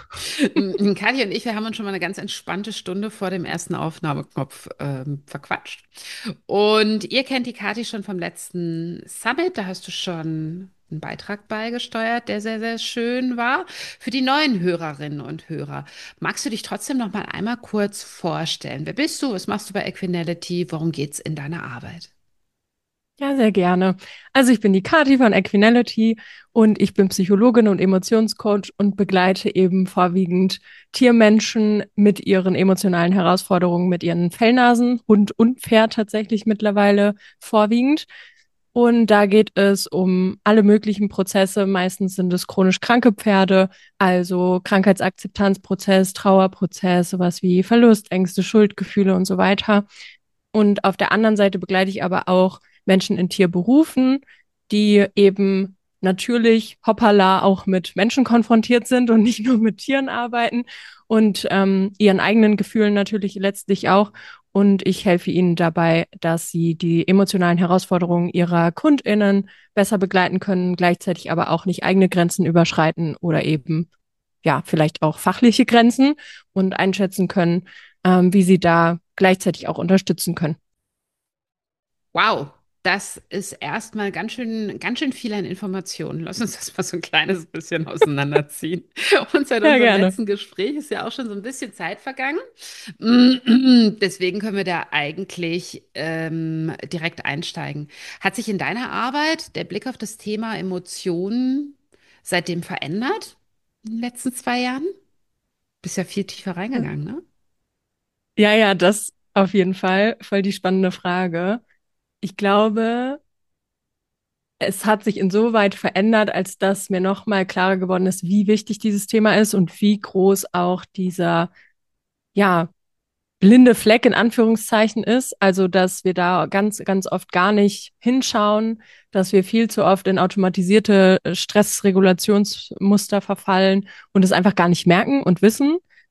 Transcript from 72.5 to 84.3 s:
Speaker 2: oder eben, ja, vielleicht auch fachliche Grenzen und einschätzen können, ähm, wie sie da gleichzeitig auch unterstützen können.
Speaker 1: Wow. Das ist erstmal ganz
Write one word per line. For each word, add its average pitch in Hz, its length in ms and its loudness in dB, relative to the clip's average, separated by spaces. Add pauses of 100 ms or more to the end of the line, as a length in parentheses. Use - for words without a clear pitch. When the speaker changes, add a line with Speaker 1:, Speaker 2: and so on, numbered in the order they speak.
Speaker 2:
oder 160 240 -2
eben, 156 440 -4 (560)
ja, 156 220 0
vielleicht 156 360 0
auch 156 160 -2
fachliche 220 480 2
Grenzen 240 480 4 (380)
und 190 260 -2
einschätzen 190 500 -2
können, 175 400 -2 (360)
ähm, 180 300 4
wie 196 80 6
sie 185 180 4
da 170 380 2 (180)
gleichzeitig 185 520 0
auch 160 100 -6
unterstützen 180 560 0
können. 160 220 -4 (1600)
Speaker 1:
Wow. 170 360 -2 (360)
Das 190 440 -4
ist 190 240 -10
erstmal 202 580 -8
ganz 190 220 -10